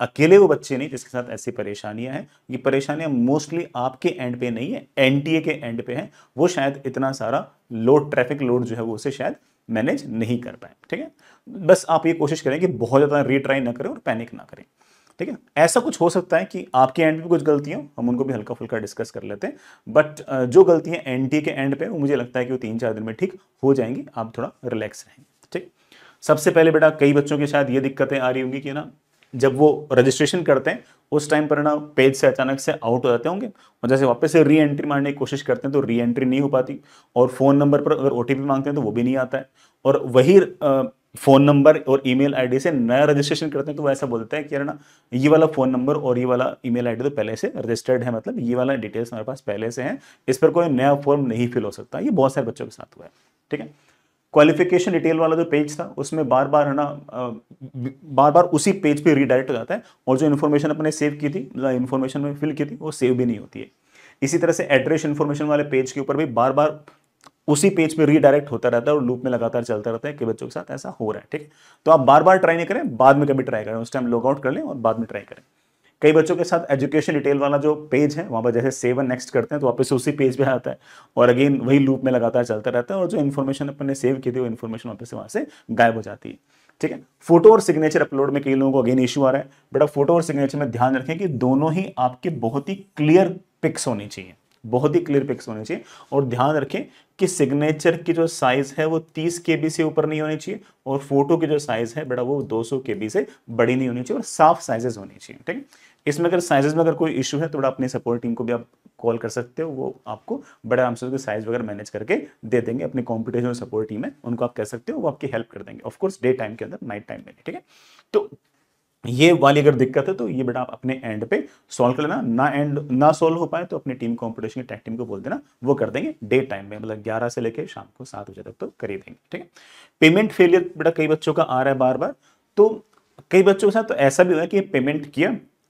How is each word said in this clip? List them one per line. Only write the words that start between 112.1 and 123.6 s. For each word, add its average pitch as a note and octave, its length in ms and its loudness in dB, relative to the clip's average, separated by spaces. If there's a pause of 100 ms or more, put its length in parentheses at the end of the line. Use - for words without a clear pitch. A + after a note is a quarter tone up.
दे A#2+ 160 0
देंगे। A#2 220 -4
अपनी C3+ 180 -4
कॉम्पिटिशन A#2+ 520 -4
सपोर्ट A2 360 -8
टीम G#2+ 160 -8
है - 60 -12 (120)
उनको A#2+ 220 -6
आप A#2 80 -6
कह A2 100 -6
सकते A#2 280 -12
हो, D#4 80 -8
वो F#3 80 -4
आपकी C#3+ 200 -8
हेल्प A2+ 240 -8
कर G2 100 -16
देंगे, G#2+ 200 -20
of - 140 -14
course F#3+ 280 -6
डे B2+ 100 2
टाइम A2+ 220 -8
के A2 100 -10
अंदर, C#3 180 -16
नाइट G#2 240 -12
टाइम A2 120 -14
में G2+ 60 -20
नहीं, - 200 -20
ठीक E3 100 -12
है। F4+ 60 -16 (520)
तो G#4 160 0 (760)
ये B2+ 300 4
वाली C#3+ 260 4
अगर C#3+ 160 4
दिक्कत C3 320 0
है C3 60 -2
तो A#2+ 160 -6
ये B2+ 140 -4
बेटा B2 180 -4
आप B2 100 -8
अपने C3 320 -8
एंड A2 220 -8
पे A#3+ 180 -2 (260)
सॉल्व B2+ 260 0
कर D3+ 80 -4
लेना, D3+ 180 -4
ना A#2 280 0
एंड, C#3+ 300 -2 (120)
ना C#3 200 4
सॉल्व D#3+ 260 2
हो E3+ 80 -2
पाए E3 200 -6